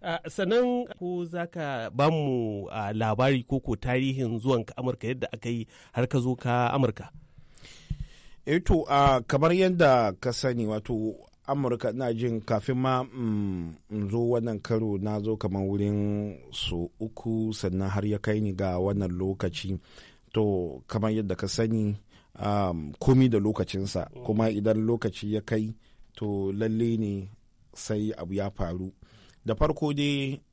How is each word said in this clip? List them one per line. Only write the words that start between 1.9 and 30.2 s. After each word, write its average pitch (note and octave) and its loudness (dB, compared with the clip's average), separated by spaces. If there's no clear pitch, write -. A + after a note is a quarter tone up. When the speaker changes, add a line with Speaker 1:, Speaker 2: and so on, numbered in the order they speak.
Speaker 1:
mu, A#2+ 0
ah, G#2 -4
labari A#2 2
ko, C3+ -2
ko A#2+ -4
tarihin B2+ 0
zuwan A#2+ 2
ka - -14
Amurka, B2 -4
yadda B2+ -4
aka A#2 -8
yi A#2+ -4
har B2 0
ka C#3 2
zo B2+ 2
ka B2 2
Amurka? C3 0
Speaker 2:
Eh, D#3 2
to, E3+ 4
ah, C#3 6
kamar D3 4
yadda E3 6
ka B2 -2
sani, A#2+ 0
wato G#2+ -2
Amurka, B2+ 0
ina B2 -2
jin A2+ -2
kafin A#2 0
ma, B2+ 2
mm, G#2 -2
in G#2 -4
zo A#2 0
wannan A#2 0
karo, A2 0
na G#2+ -2
zo G#2+ -2
kamar G2 -2
wurin G#2 0
so E2+ -4
uku, A2 -2
sannan F#2+ -2
har G2+ 0
ya G#2 0
kai G#2+ 0
ni G#2 0
ga F#2 0
wannan G2 0
lokaci. F#2+ -2
To, F#2 0
kamar G#2+ 0
yadda G#2 -2
ka G2 -4
sani, A2 0
um, F#2 -2
komi C3 6
da A2 4
lokacinsa, G2 -2
Speaker 1:
Mm. B2 -14
Speaker 2:
kuma A2+ 2
idan G#2+ 2
lokaci G#2+ -2
ya G#2+ -2
kai, A2 -2
to, G2+ -2
lalle A2 0
ne G2+ -4
sai G#2+ -4
abu F2 -8
ya G2 -2
faru. F#2 -6
Da A2 -2
farko D3+ 0
dai C#3+ -2